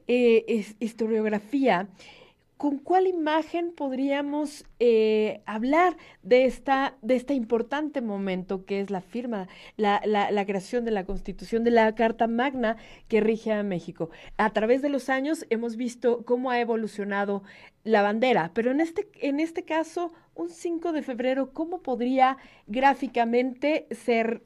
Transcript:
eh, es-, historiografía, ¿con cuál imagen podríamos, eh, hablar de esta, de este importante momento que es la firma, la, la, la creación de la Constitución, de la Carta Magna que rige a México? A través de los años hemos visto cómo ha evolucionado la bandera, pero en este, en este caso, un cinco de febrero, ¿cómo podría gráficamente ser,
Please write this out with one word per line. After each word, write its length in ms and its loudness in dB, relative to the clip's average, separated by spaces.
eh, 420 4
es-, 320 -2
historiografía, 1080 0
¿con 220 -2
cuál 280 2
imagen 680 -2
podríamos, 920 -4
eh, 640 2
hablar 540 2
de 240 4
esta, 560 -2
de 140 0
este 180 -2
importante 640 -2
momento 640 -4
que 160 -4
es 100 -6
la 120 -4
firma, 440 -8
la, 300 2
la, 240 2
la 160 0
creación 400 -4
de 40 -2
la 140 -2
Constitución, 600 -4
de 60 4
la 240 6
Carta 340 0
Magna 500 0
que 120 4
rige 320 0
a 100 0
México? 460 -6
A 160 2
través 260 2
de 80 0
los 220 -2
años 400 -2
hemos 260 -2
visto 480 -2
cómo 260 0
ha 80 2
evolucionado 840 -2
la 160 4
bandera, 540 2
pero 160 0
en 100 0
este, 260 -2
en 180 -2
este 280 -4
caso, 480 -4
un 140 -8
cinco 440 -6
de 100 -4
febrero, 500 -2
¿cómo 300 -6
podría 560 2
gráficamente 1200 0
ser, 560 -2